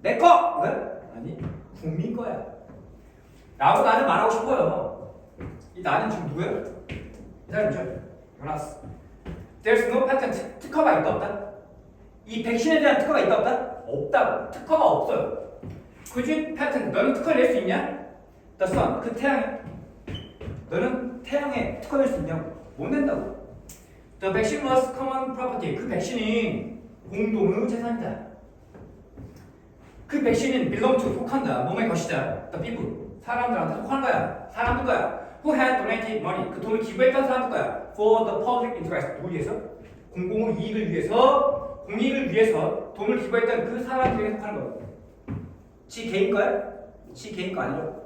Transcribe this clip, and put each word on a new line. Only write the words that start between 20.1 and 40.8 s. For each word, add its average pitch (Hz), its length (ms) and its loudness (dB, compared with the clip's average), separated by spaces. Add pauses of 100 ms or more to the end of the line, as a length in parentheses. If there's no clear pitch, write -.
너는 - 520 -2
태양에 269 580 -2
특허 - 180 -4
낼 262 100 4
수 - 80 0
있냐고. 156 360 -4 (240)
못 147 120 -6
낸다고. - 480 0 (840)
The 190 140 0
vaccine 285 340 0
was 254 260 4
common 262 400 -4
property. - 420 -4
그 - 120 -6
백신이 226 920 -2 (300)
공동의 214 580 2
재산이다. 233 580 -4 (1800)
그 285 160 -2
백신은 254 480 2
belong 254 320 4
to, - 120 0
속한다. 226 500 -2
몸의 220 240 0
것이다. - 640 -2
The - 120 -8
people. - 440 -6 (180)
사람들한테 233 580 0
속하는 269 200 -2
거야. - 500 0
사람들 240 340 0
거야. - 400 0 (180)
Who 302 100 4
had 254 240 4
donated 214 420 -2
money. 190 320 -2
그 - 80 -8
돈을 220 200 0
기부했던 262 460 4
사람들 254 240 2
거야. - 420 -2
For 220 320 2
the 170 200 -2
public 240 340 0
interest. 165 420 -4
누구 180 120 -6
위해서? 147 200 -4 (600)
공공의 214 480 -2
이익을 214 300 -2